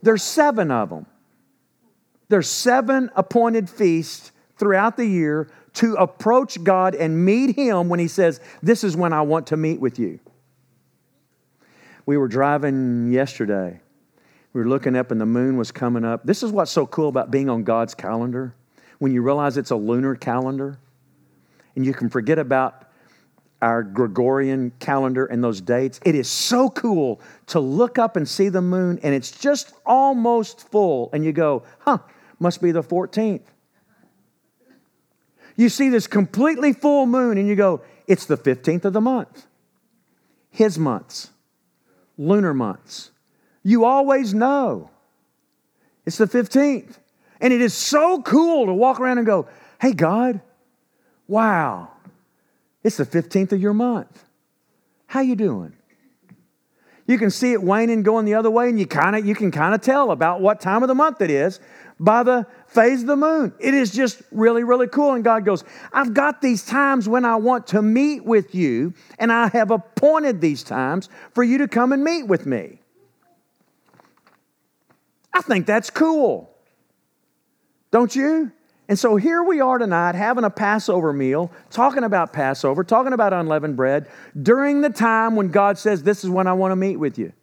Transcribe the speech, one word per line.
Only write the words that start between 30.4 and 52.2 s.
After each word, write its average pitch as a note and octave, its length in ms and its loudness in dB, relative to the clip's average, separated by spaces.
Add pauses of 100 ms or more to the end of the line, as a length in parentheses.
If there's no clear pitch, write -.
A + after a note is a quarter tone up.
full E3 420 0
and D#3 120 -2
you D#3 80 -2
go, D3 320 0 (160)
"Huh, C4 180 0 (400)
must F3 240 -2
be F3 80 2
the E3 140 -2
fourteenth." F#3 680 -4 (2000)
You A#3 140 4
see C#4 180 0
this A#3+ 180 0
completely C4 640 0
full C#4+ 340 2
moon A#3+ 300 0
and G3 120 0
you G#3 80 0
go, F#3+ 240 2 (260)
"It's F#3 200 2
the D3 100 0
fifteenth C#3 480 0
of G3 80 0
the G#3+ 80 0
month." A#3 460 -4 (1040)
His G#3 280 0
months, - 520 -6 (880)
lunar F3 360 0
months. - 560 -8 (520)
You A3 220 4
always C4+ 480 2
know. A3 580 -2 (1160)
It's E3+ 100 -8
the A3 100 4
fifteenth. C4 720 0 (420)
And B3+ 120 4
it A#3+ 80 2
is A#3+ 140 0
so D4+ 480 0
cool D#4 420 2
to F#3+ 80 -2
walk A#3+ 260 2
around B3+ 200 -2
and A#3 80 0
go, G3 200 0 (320)
"Hey, C4 140 2
God, G3+ 480 0 (880)
wow, E3+ 600 -2 (920)